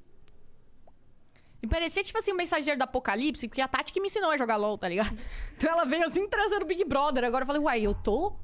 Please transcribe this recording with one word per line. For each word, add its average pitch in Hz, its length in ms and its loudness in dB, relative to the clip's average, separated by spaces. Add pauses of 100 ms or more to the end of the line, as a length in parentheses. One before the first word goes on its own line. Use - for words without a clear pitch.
(1600)
E - 40 -6
parecia, 330 380 0
tipo - 140 -4
assim, 415 140 0
o 370 40 0
mensageiro 311 420 0
do 247 40 4
apocalipse, 247 680 -2
porque - 140 -2
a 262 60 0
Tati 285 240 -2
que - 80 -2
me 392 80 0
ensinou 381 220 2
a 302 60 2
jogar 233 200 2
lol, 208 200 0
tá 190 120 -2
ligado? 208 280 0
<laughs> - 400 -8
Então - 140 0
ela 339 160 4
veio 320 200 2
assim, 359 220 0
trazendo 415 340 2
o 381 40 -6
Big 349 180 0
Brother. 277 400 2
Agora 247 200 0
eu - 20 -8
falei, 294 160 0
"Uai, 269 240 2
eu 202 80 2
tô?" 294 500 0